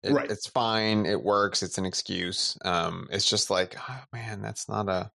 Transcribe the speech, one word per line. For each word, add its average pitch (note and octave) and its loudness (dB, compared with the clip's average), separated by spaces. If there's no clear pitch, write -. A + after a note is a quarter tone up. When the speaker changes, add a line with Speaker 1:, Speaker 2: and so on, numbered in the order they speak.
Speaker 1:
it, - 2
Speaker 2:
Right. - 2
Speaker 1:
it's - -4
fine. A2 2
It G2 0
works. G2+ 4
It's F2+ -4
an F#2+ 0
excuse. - -2
Um, F2 0
it's F#2+ 2
just G#2 2
like, F#2 2
"Oh, C3 -12
man, A2+ -8
that's A2 -8
not G#2+ -2
a F#2 -2